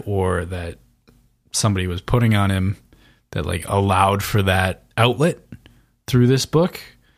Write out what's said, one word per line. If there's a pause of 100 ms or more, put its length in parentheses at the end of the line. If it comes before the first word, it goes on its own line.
or
that (760)
somebody
was
putting
on
him (560)
that,
like,
allowed
for
that (140)
outlet (680)
through
this
book. (360)